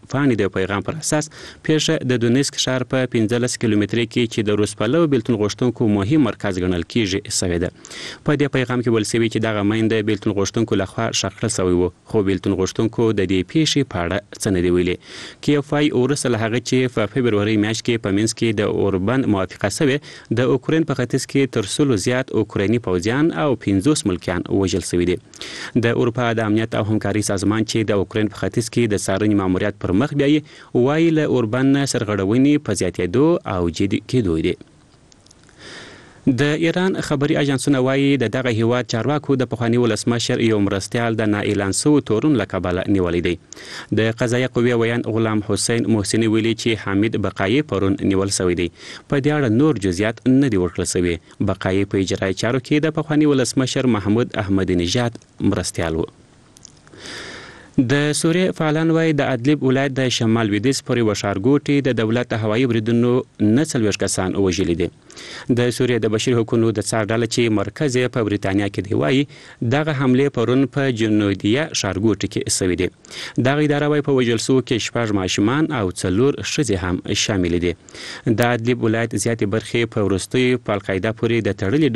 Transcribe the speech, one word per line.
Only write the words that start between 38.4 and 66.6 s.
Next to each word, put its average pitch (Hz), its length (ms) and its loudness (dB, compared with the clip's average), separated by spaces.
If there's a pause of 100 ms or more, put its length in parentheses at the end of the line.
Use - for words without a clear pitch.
هیواد 120 340 2
چارواکو 139 440 0
د 127 180 0
پخواني 120 280 2
ولسمشر 117 600 0
یو 110 160 2
مرستیال 104 600 -2
د 110 140 0
نااعلان 101 460 0
سوو 147 320 4
تورون 127 300 2
له 95 120 -2
کبله 92 340 -2
نیولی 87 380 2
دی. 87 100 0 (560)
د 113 300 2
قضایه 123 320 0
قوې 120 300 2
ویان 117 220 0 (120)
غلام 110 320 0
حسین 113 460 0
محسني 110 360 2
ویلي 113 240 2
چې 113 300 -2
حامد 104 420 0
بقایي 98 320 0 (140)
پرون 95 280 0
نیول 98 380 0
سوی 90 160 2
دی. 85 160 -2 (380)
په 143 100 0
دې 139 180 0
اړه 135 120 0 (100)
نور 135 260 4
جزئیات 101 420 0
نه 135 200 6
دي 104 100 2
ورکړل 90 380 -2
سوي. 87 240 0 (320)
بقایي 98 340 0
په 98 220 0
اجرایي 95 340 -2
چارو 123 260 -2
کې 151 200 2
د 156 100 -4
پخواني 151 380 2
ولسمشر 127 640 0
محمود 104 480 0
احمدي 92 360 2
نژاد 117 400 -2 (160)
مرستیال 90 560 -2
و. - 260 -6 (1500)
د 147 400 2
سوریې 170 400 0
فعالان 160 400 0
وایي، 160 240 2
د 131 160 0
ادلیب 135 320 0
ولایت 135 320 0
د 131 160 0
شمال 113 340 2
لویدیځ 104 380 0
پر 123 120 0
یوه 107 160 2
ښارګوټي 120 720 0
د 127 120 0
دولت 117 320 0
د 113 120 -2
هوایي 110 300 2
بریدونو 117 420 2 (260)
نه 110 240 4
څلوېښت 110 380 0
کسان 95 340 -2
وژلي 90 460 0
دي. 85 60 0 (640)
د 123 280 2
سوریې 117 260 0
د 110 100 0
بشري 117 220 0
حقوقو 113 420 2